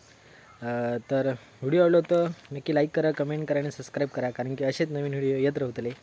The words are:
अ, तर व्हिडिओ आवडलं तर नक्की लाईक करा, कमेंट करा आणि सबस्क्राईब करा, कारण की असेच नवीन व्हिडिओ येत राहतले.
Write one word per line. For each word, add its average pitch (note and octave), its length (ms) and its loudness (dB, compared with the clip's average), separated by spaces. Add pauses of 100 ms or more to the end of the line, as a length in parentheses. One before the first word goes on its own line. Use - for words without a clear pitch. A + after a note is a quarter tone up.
(600)
अ, A#2+ 360 -2 (140)
तर C3+ 160 2 (340)
व्हिडिओ D#3 200 4
आवडलं E3+ 180 6
तर E3+ 260 2 (260)
नक्की C#3+ 240 -2
लाईक D3 180 4
करा, D#3 180 2
कमेंट D3 360 -2
करा C#3+ 120 0
आणि C#3+ 120 -4
सबस्क्राईब C#3 380 -4
करा, B2 200 -4
कारण B2+ 260 -6
की C3+ 100 -2
असेच D#3 260 0
नवीन C#3+ 220 -4
व्हिडिओ C3+ 240 0
येत C#3 200 2
राहतले. A#2+ 320 -4 (140)